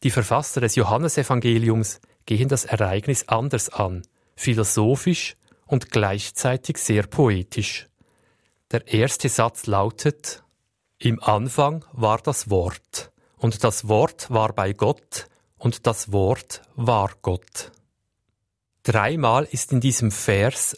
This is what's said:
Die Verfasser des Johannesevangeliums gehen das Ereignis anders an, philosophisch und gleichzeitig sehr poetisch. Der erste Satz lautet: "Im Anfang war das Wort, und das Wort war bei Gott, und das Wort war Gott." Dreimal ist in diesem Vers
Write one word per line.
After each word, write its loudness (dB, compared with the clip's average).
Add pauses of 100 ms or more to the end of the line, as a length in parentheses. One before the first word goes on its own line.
Die 2
Verfasser 0
des 0
Johannesevangeliums 2 (240)
gehen 0
das 0
Ereignis -2
anders 0
an, -4 (320)
philosophisch 0 (300)
und -2
gleichzeitig -2
sehr 2
poetisch. -2 (800)
Der -2
erste 2
Satz 0
lautet: -2 (540)
"Im 0
Anfang 0
war 2
das -4
Wort, -2 (240)
und 0
das 0
Wort 0
war 0
bei -2
Gott, -4 (320)
und -2
das -2
Wort -2 (140)
war 2 (120)
Gott." -6 (1080)
Dreimal 2
ist -6
in 4
diesem 0
Vers 0